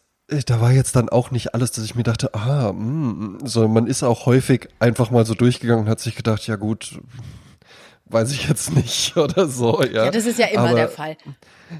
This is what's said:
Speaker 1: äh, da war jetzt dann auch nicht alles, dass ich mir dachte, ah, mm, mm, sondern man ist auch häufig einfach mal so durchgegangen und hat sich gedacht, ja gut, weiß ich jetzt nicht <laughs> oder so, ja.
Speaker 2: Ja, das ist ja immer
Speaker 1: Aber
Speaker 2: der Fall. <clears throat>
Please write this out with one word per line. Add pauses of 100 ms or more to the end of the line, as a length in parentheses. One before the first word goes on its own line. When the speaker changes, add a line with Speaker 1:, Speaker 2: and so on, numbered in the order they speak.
(280)
Speaker 1:
äh,
da
war
jetzt
dann
auch
nicht
alles,
dass
ich
mir
dachte,
ah,
mm,
mm,
sondern
man
ist
auch
häufig (100)
einfach
mal
so
durchgegangen
und
hat
sich
gedacht,
ja
gut, (1040)
weiß
ich
jetzt
nicht
<laughs>
oder
so,
ja.
Speaker 2:
Ja,
das
ist
ja
immer
Speaker 1:
Aber
Speaker 2:
der
Fall.
<clears throat> (520)